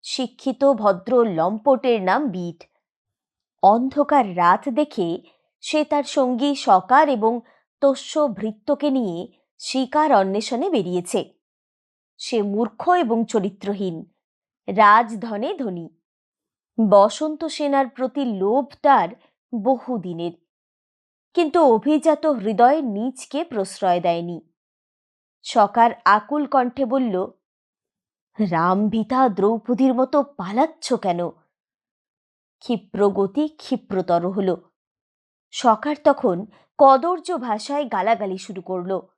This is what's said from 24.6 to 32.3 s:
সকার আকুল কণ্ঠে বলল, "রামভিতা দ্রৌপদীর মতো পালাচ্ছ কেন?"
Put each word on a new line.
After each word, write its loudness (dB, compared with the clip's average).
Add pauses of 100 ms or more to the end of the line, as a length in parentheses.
সকার 2 (140)
আকুল 2
কণ্ঠে 0
বলল, -2 (1200)
"রামভিতা 0
দ্রৌপদীর 0
মতো 0
পালাচ্ছ -4
কেন?" -4 (1300)